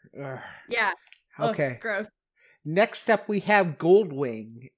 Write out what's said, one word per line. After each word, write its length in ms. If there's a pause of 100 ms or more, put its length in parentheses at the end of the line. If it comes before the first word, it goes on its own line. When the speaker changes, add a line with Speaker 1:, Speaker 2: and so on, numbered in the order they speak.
(220)
Speaker 1:
Ugh. 160 (300)
Speaker 2:
Yeah. 240 (460)
Ugh, 120
Speaker 1:
Okay. 300
Speaker 2:
gross. 260 (580)
Speaker 1:
Next 460
up, 180
we 120
have 380
Goldwing. 1000